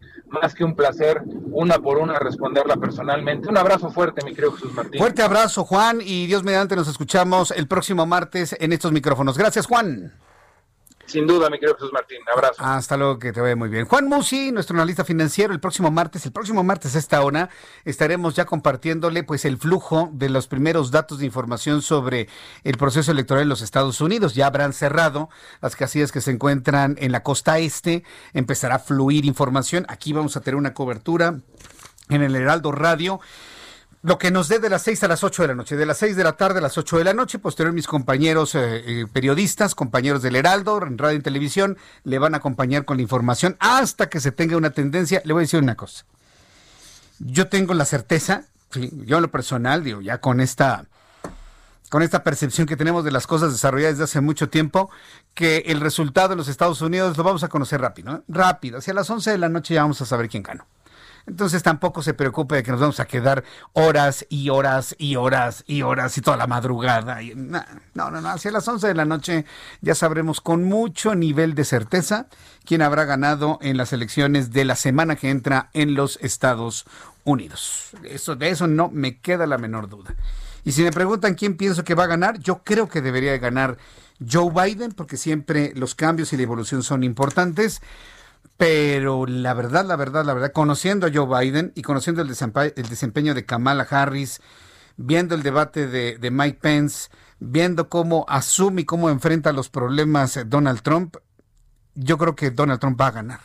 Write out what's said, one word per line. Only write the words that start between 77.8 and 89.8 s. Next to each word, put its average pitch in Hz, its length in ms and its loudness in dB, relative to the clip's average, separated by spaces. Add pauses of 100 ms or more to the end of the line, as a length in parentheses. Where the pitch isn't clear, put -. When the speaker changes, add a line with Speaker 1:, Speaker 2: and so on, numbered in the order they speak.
Speaker 2:
Eso, 139 320 -10
de 139 140 -2
eso 180 180 0
no 160 240 2
me 131 300 -4
queda 175 260 0
la 143 120 0
menor 113 300 -8
duda. 101 280 -12 (480)
Y 131 80 -2
si 143 100 2
me 170 80 4
preguntan 185 440 0
quién 202 220 -2
pienso 175 280 0
que 170 100 -2
va 165 80 4
a 180 60 2
ganar, 180 320 0
yo 180 240 -4
creo 208 240 0
que 156 120 -4
debería 131 300 0
de 135 80 0
ganar 123 400 0 (500)
Joe 170 220 2
Biden, 202 400 0
porque 143 260 -12
siempre 151 600 -2
los 127 180 -4
cambios 160 380 0
y 143 40 0
la 127 60 0
evolución 120 400 -2
son 131 220 0
importantes. 156 760 0 (760)
Pero 143 680 2
la 127 280 -2
verdad, 123 300 0